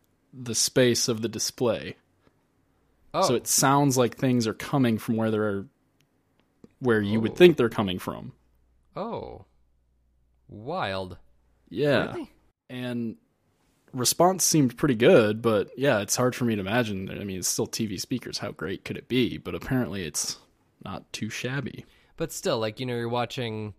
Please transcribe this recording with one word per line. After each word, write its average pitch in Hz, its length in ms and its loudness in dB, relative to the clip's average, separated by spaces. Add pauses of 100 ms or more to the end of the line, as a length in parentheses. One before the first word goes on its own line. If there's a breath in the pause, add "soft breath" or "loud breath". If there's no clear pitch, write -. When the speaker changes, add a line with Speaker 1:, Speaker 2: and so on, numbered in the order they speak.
(320)
Speaker 1:
the 123 220 -10
space 123 520 4
of 113 160 -2
the 113 60 -2
display. 104 680 -4 (1160)
Speaker 2:
Oh. 165 80 0
Speaker 1:
So 151 120 4
it 110 120 -2
sounds 139 500 4
like 120 200 2
things 123 300 0
are 104 80 -2
coming 120 440 0
from 113 180 -4
where 110 140 0
they're, 107 360 -2 (1120)
where 117 200 4
you 104 200 0
would 110 120 0
Speaker 2:
Oh. - 20 -14
Speaker 1:
think 175 220 10
they're 120 120 4
coming 95 300 -2
from. 78 340 -10 (640)
Speaker 2:
Oh. 160 480 -10 (1040)
Wild. 101 680 -6 (520)
Speaker 1:
Yeah. 127 440 0
Speaker 2:
Really? 330 180 -10 (380)
Speaker 1:
And 123 480 -6 (760)
response 165 520 2
seemed 139 320 4
pretty 143 200 2
good, 113 460 6
but 110 340 2
yeah, 127 240 2
it's - 160 -2
hard 123 180 2
for 127 100 -4
me 113 120 2
to 101 40 -2
imagine. 98 500 -2
I 92 140 -10
mean, 95 140 -6
it's 85 100 -4
still 113 180 -2
T 113 200 -4
V 98 120 -6
speakers. - 400 -8
How 104 140 -8
great - 320 -8
could 98 120 -8
it - 120 -14
be? 113 300 0
But 90 160 -8
apparently 98 500 -4
it's - 340 -6 (460)
not - 280 -14
too 107 180 -8
shabby. - 540 -8 (320 soft breath)
Speaker 2:
But 160 160 -6
still, 147 260 -2
like, 110 220 -4
you 131 60 -6
know, 123 80 -4
you're 117 140 -4
watching 117 720 -4